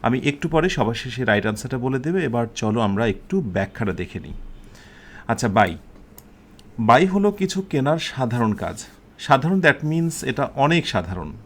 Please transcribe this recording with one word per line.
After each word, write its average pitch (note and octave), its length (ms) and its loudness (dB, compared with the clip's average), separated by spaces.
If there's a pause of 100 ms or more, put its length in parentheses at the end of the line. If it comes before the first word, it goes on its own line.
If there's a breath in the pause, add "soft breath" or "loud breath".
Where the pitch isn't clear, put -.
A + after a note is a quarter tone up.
আমি A#2+ 180 2
একটু C#3+ 280 -2
পরে D#3+ 220 2
সবার A#2 260 0
শেষে B2 300 -6
রাইট G#2 200 4
আনসারটা A#2 320 -2
বলে C3 220 -2
দেবে। E3+ 240 -2
এবার A#2 320 0
চলো A2 260 0
আমরা G#2 260 2
একটু F#3+ 340 -2
ব্যাখ্যাটা G2 520 -4
দেখে F2 260 -8
নিই। D#2 140 -12 (920 loud breath)
আচ্ছা, A2+ 200 -2
বাই। F#2+ 300 4 (1000)
বাই A#2+ 260 6
হলো G3 260 2
কিছু F#3+ 300 -2
কেনার D#3 380 0
সাধারণ A#2 540 0
কাজ। F2+ 320 -6 (340)
সাধারণ, D#3 400 2
that D3+ 260 4
means E3 400 -2
এটা B2+ 300 -2
অনেক D3+ 320 4
সাধারণ। F2 440 -4 (140)